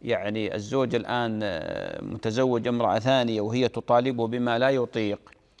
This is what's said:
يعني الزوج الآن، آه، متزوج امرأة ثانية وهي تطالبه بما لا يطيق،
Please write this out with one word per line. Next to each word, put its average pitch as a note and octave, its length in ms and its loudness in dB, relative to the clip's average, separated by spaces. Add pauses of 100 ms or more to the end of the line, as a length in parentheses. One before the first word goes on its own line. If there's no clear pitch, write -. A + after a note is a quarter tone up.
يعني G#2+ 520 -2
الزوج A#2+ 400 -2
الآن، A2+ 480 -2
آه، G1+ 640 -6
متزوج A2+ 640 0
امرأة A#2 300 2
ثانية A#2 420 2
وهي A#2 280 2
تطالبه A#2+ 580 2
بما A#2+ 320 0
لا C3 120 4
يطيق، A2+ 500 0 (400)